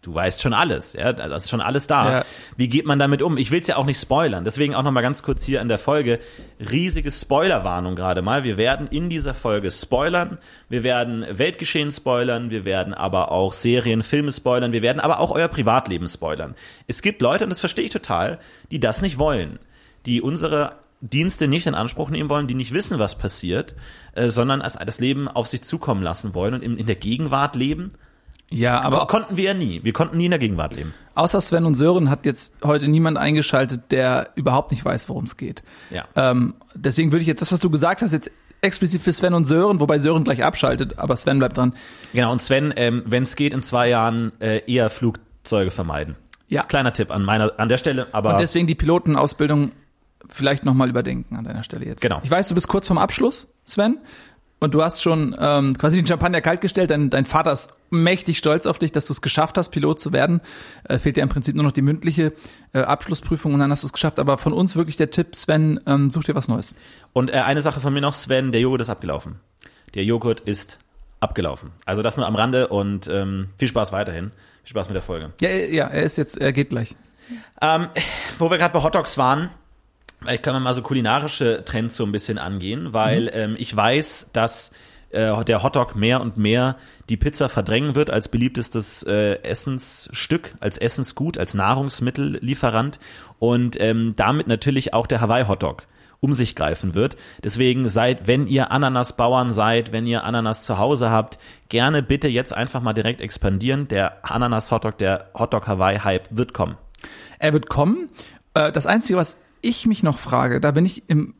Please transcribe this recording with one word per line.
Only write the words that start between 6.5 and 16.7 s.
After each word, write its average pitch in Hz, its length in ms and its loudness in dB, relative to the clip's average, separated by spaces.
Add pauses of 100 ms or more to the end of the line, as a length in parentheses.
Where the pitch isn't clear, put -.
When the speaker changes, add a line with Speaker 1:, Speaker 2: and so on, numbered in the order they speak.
Speaker 1:
riesige 156 400 -2
Spoilerwarnung 95 880 0
gerade 90 240 0
mal. 127 240 0
Wir 110 100 -2
werden 131 320 0
in 165 220 -4
dieser 143 240 -4
Folge 104 380 -2
spoilern, 165 680 -2 (320)
wir 120 160 -2
werden 120 440 -2
Weltgeschehen 147 600 -2
spoilern, 123 580 -2
wir 107 140 -6
werden 95 300 -2
aber 92 400 0
auch 95 180 2
Serien, 117 520 2
Filme 147 280 0
spoilern, 123 400 -2
wir 113 100 0
werden 127 200 0
aber 156 180 0
auch 160 120 0
euer 160 180 0
Privatleben 110 580 0
spoilern. 78 480 -6 (320)